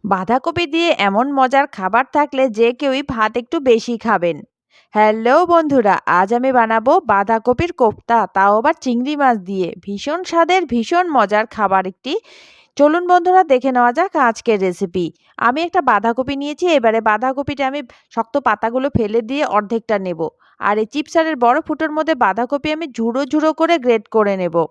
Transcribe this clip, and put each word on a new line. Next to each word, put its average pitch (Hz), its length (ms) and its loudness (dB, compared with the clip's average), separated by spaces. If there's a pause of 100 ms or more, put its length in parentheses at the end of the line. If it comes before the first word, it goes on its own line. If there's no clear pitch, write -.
বাঁধাকপি 240 640 -2
দিয়ে 330 220 -2 (100)
এমন 202 320 0
মজার 269 360 2
খাবার 214 460 -2
থাকলে 285 360 0
যে 226 240 0
কেউই 269 300 -2
ভাত 226 340 -4
একটু 240 240 -6
বেশি 240 360 2
খাবেন। 175 400 -2 (560)
হ্যালো 220 520 2
বন্ধুরা, 285 500 2 (120)
আজ 180 260 2
আমি 254 180 0
বানাবো 226 420 2 (120)
বাঁধাকপির 226 680 0
কোপ্তা, 233 460 0 (140)
তাও 196 240 4
আবার 294 240 0
চিংড়ি 254 340 -2
মাছ 262 280 2
দিয়ে। 185 260 -4 (120)
ভীষণ 269 420 -6
স্বাদের, 339 420 2
ভীষণ 262 440 0
মজার 214 380 2
খাবার 190 400 0
একটি। 247 260 -8 (640)
চলুন 302 300 4
বন্ধুরা, 359 360 4
দেখে 269 280 0
নেওয়া 247 220 2
যাক 349 180 -2 (100)
আজকের 226 400 0
রেসিপি। 180 440 -2 (320)
আমি 254 240 0
একটা 349 200 -2
বাঁধাকপি 240 540 0
নিয়েছি, 285 320 -6
এবারে 226 340 2
বাঁধাকপিটা 254 680 -2
আমি 285 140 -6 (300)
শক্ত - 260 -6
পাতাগুলো 247 520 -2
ফেলে 226 320 -2
দিয়ে 269 240 -4
অর্ধেকটা 214 540 -2
নেব। 175 200 -6 (400)
আর 208 180 0
এই 220 120 -2
চিপসারের 320 480 -2
বড় 240 240 2
ফুটোর 311 300 -4
মধ্যে 311 240 -2
বাঁধাকপি 247 560 -2
আমি 311 200 -4
ঝুড়ো 226 340 -4
ঝুড়ো 302 280 0
করে 330 260 0
গ্রেট 233 300 0
করে 202 280 0
নেব। 170 200 -2 (140)